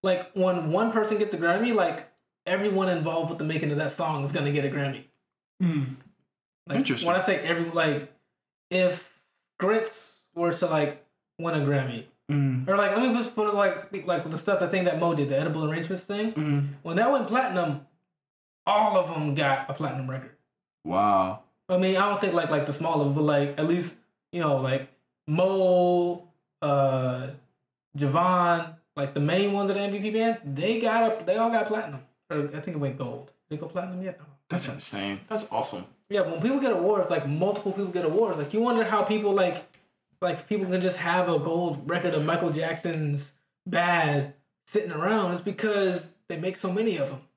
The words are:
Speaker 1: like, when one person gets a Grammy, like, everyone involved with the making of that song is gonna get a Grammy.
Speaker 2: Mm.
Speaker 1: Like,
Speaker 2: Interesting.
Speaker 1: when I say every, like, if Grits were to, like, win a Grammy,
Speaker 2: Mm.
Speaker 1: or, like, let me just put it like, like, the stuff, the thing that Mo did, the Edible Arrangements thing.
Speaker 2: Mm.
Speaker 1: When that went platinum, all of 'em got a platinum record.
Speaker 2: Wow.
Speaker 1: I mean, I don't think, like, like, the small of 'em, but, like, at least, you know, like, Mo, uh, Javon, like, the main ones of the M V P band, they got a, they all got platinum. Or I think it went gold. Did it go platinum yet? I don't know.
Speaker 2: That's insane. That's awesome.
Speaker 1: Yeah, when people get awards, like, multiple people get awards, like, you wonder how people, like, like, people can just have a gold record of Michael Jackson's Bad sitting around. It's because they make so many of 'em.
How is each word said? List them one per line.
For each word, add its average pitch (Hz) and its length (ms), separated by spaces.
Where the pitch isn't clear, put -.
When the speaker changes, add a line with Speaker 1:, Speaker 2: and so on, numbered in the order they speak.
Speaker 1:
like, 185 320
when 180 380
one 220 200
person 214 260
gets 202 160
a 170 40
Grammy, 208 380
like, - 340
everyone 190 440
involved 165 400
with 156 100
the 156 60
making 151 260
of 143 60
that 156 140
song 156 320
is 139 80
gonna 143 220
get 147 120
a 135 40
Grammy. 139 340
Speaker 2:
Mm. 147 340
Speaker 1:
Like, - 100
Speaker 2:
Interesting. 170 300
Speaker 1:
when 180 100
I - 20
say 185 200
every, 165 320
like, 156 380
if 180 500
Grits - 760
were 170 200
to, 180 140
like, 147 380
win 165 240
a 139 40
Grammy, 127 400
Speaker 2:
Mm. 135 380
Speaker 1:
or, 196 80
like, 202 180
let 247 100
me 233 80
just 233 220
put 214 140
it 202 40
like, 196 540
like, 170 220
the 165 80
stuff, 196 240
the 180 80
thing 185 160
that 165 160
Mo 170 120
did, 143 140
the 135 100
Edible 156 320
Arrangements 170 360
thing. 214 260
Speaker 2:
Mm. 143 360
Speaker 1:
When 165 140
that 233 160
went 240 160
platinum, 185 580
all 208 320
of 170 160
'em 151 220
got 139 340
a 139 40
platinum 135 360
record. 131 220
Speaker 2:
Wow. 95 560
Speaker 1:
I 180 100
mean, 190 200
I 202 120
don't 202 120
think, 185 120
like, 160 160
like, 143 180
the 147 40
small 160 300
of 143 60
'em, 139 80
but, 151 100
like, 143 320
at 156 100
least, 175 280
you 175 80
know, 151 180
like, 135 300
Mo, 180 1000
uh, 135 680
Javon, 165 800
like, 139 180
the 147 60
main 185 320
ones 202 180
of 190 60
the 202 60
M 202 100
V 202 80
P 214 120
band, 226 340
they 175 340
got 226 420
a, - 40
they 202 100
all 226 140
got 226 160
platinum. 165 360
Or 151 160
I 143 160
think 156 160
it - 20
went 135 180
gold. - 360
Did 151 80
it 147 40
go 165 60
platinum 180 360
yet? 180 120
I - 40
don't - 100
know. - 40
Speaker 2:
That's - 220
insane. 101 580
That's 214 240
awesome. 107 340
Speaker 1:
Yeah, 196 120
when 160 200
people 262 180
get 262 120
awards, 190 380
like, 147 180
multiple 185 460
people 190 180
get 170 140
awards, 180 320
like, 147 160
you 214 80
wonder 233 240
how 202 180
people, 208 300
like, 185 320
like, 175 240
people 190 220
can 185 120
just 185 160
have 175 320
a 160 100
gold 165 500
record 175 240
of 151 100
Michael 165 280
Jackson's 156 800
Bad 165 720
sitting 208 240
around. 180 400
It's 180 100
because 196 680
they 170 100
make 185 200
so 185 140
many 208 260
of 139 140
'em. 135 100